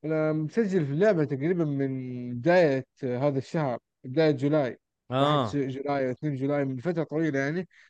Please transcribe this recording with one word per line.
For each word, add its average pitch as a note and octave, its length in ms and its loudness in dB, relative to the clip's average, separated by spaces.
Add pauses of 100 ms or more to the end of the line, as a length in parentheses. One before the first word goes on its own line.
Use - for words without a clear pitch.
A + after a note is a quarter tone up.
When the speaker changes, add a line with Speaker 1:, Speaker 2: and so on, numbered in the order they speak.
Speaker 1:
أنا D#3 280 0
مسجل E3 540 0
في C3+ 60 -4
اللعبة E3+ 320 4
تقريبًا D3+ 400 0
من C3 680 -4
بداية، C#3 520 4 (180)
آه، B2 140 -4
هذا C#3 200 0
الشهر، C3+ 400 -4 (260)
بداية D3+ 260 2
جولاي. C#3+ 480 0 (320)
Speaker 2:
آه. C#3+ 320 4
Speaker 1:
واحد A2+ 140 -2
ج-، C3+ 120 -2
جولاي، C3+ 420 -2
اثنين C#3+ 260 -4
جولاي، C#3 280 0
من C3+ 120 -4
فترة E3 280 -2
طويلة D3+ 340 -2
يعني. D#3 300 -2 (220)